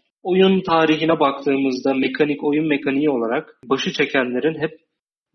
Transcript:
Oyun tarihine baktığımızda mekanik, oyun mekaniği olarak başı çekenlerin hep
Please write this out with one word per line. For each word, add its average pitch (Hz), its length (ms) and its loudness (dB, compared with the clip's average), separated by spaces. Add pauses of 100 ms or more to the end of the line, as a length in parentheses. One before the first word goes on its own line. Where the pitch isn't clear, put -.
(240)
Oyun 190 380 4
tarihine 160 580 2
baktığımızda 135 760 0
mekanik, 139 500 -2
oyun 151 240 0
mekaniği 143 420 0
olarak 123 560 -4
başı 135 280 -2
çekenlerin 139 680 -2
hep - 100 -4 (640)